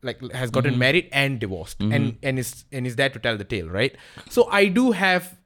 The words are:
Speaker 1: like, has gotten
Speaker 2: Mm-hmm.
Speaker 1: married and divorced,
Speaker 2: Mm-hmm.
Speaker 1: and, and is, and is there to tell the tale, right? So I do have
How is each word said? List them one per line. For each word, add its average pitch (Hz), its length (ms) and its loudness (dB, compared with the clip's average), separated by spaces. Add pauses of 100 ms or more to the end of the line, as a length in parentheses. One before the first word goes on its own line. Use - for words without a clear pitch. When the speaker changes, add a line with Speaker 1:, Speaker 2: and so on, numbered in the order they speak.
Speaker 1:
like, 120 180 -8 (120)
has 127 180 -4
gotten 123 220 0
Speaker 2:
Mm-hmm. 120 80 0
Speaker 1:
married 147 320 2
and 139 260 0
divorced, 92 400 -6
Speaker 2:
Mm-hmm. 104 140 0
Speaker 1:
and, 113 300 0
and 131 160 -2
is, - 340 -8
and 127 140 -6
is 123 100 -6
there 135 140 2
to 131 80 -14
tell 113 180 -2
the 101 80 -6
tale, 90 240 -6
right? 104 260 -2 (360)
So - 200 4
I 202 180 4
do 240 240 4
have 185 540 0